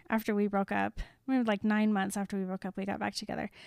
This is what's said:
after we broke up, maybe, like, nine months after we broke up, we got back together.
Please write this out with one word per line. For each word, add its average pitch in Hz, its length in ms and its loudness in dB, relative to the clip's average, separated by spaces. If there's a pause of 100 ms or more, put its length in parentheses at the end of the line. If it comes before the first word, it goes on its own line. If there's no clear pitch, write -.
after 220 260 2
we 208 140 4
broke 196 240 0
up, 202 280 0 (260)
maybe, 254 180 2
like, 208 180 2
nine 214 300 4
months 196 240 0
after 202 200 -4
we 190 80 -2
broke 185 200 -6
up, 185 120 -6
we 196 80 -4
got 196 140 -4
back 208 160 -4
together. - 360 -6 (160)